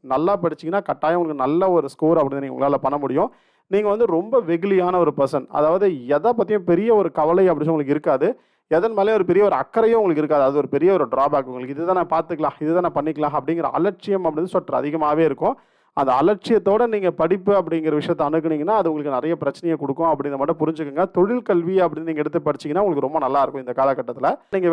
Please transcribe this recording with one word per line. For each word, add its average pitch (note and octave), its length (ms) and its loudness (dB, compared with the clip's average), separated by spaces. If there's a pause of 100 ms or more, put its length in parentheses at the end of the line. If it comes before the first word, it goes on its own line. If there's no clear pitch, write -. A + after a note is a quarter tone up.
நல்லா D#3 360 0
படிச்சீங்கன்னா, E3+ 440 -4
கட்டாயம் E3+ 380 -2
உங்களுக்கு D3+ 280 -2
நல்ல F3+ 240 2
ஒரு D3 180 2
ஸ்கோர் E3 280 0
அப்படின்னு C#3 220 0
நீங்க C3 160 -8
உங்களால C#3 180 0
பண்ண C#3 240 0
முடியும். D3 340 -2 (360)
நீங்க G#3 220 0
வந்து A3 160 2
ரொம்ப G#3 360 2
வெகுளியான F3+ 560 0
ஒரு D#3 200 2
பர்சன். C#3 320 0
அதாவது, D#3 580 0
எதை D3+ 300 2
பத்தியும் F#3+ 340 -2
பெரிய G#3+ 240 2
ஒரு F#3 160 2
கவலை F3 380 2
அப்படின்னு D#3 260 0
உங்களுக்கு C#3+ 220 0
இருக்காது. D3+ 420 0 (280)
எதன் G#3 300 0
மேலேயும் G#3 160 2
ஒரு G3 120 2
பெரிய F#3 200 4
ஒரு E3+ 100 2
அக்கறையும் A3+ 420 2
உங்களுக்கு E3 260 2
இருக்காது. C#3+ 260 2
அது C#3 80 0
ஒரு C3+ 100 0
பெரிய D#3 240 2
ஒரு D#3+ 140 2
டிராபேக் C3+ 380 0
உங்களுக்கு. B2+ 320 -10
"இதுதானே F3 260 -2
பார்த்துக்கலாம், D#3+ 580 -4
இதுதானே E3 280 0
பண்ணிக்கலாம்" D3 520 -4
அப்படிங்கிற D#3+ 220 -4
அலட்சியம் F#3 640 -2
அப்படின்னு D#3 180 -2
சற்று F3 340 -4
அதிகமாவே D3+ 400 -2
இருக்கும். D#3+ 400 0 (360)
அந்த C#3 180 0 (100)
அலட்சியத்தோட G#3 640 2
நீங்க G3 240 -2
படிப்பு F3+ 420 0
அப்படிங்கிற D#3+ 400 0
விஷயத்தை D3+ 340 0
அணுகுனீங்கன்னா, D#3+ 520 0
அது E3+ 120 0
உங்களுக்கு D3 220 -4
நிறைய D3+ 220 -2
பிரச்சனையை E3 440 -4
கொடுக்கும் D3 280 -2
அப்படிங்கிறத C#3 300 -2
மட்டும் D#3 200 -2
புரிஞ்சுக்கோங்க. D#3 540 -2
தொழில் G#3+ 300 0
கல்வி F#3 400 0
அப்படின்னு D#3+ 280 -2
நீங்க D3+ 100 -4
எடுத்து D3+ 200 -2
படிச்சீங்கன்னா, D3+ 440 -2
உங்களுக்கு C#3+ 240 0
ரொம்ப D#3 120 -2
நல்லா C#3 220 0
இருக்கும் C3+ 260 -4
இந்த B2 60 -6 (100)
காலகட்டத்துல. C3 520 -2 (140)
நீங்க F#3 240 0